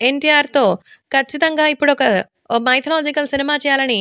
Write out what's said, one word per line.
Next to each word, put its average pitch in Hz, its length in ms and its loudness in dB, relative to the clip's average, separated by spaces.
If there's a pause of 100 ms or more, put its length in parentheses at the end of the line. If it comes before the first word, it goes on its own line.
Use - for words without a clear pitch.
ఎన్టీఆర్తో 285 600 2 (480)
ఖచ్చితంగా 302 560 0
ఇప్పుడు 294 240 0
ఒక, 277 120 0 (420)
ఓ 233 140 -2
మైథలాజికల్ 294 680 -2
సినిమా 285 280 -2
చేయాలని 269 460 -2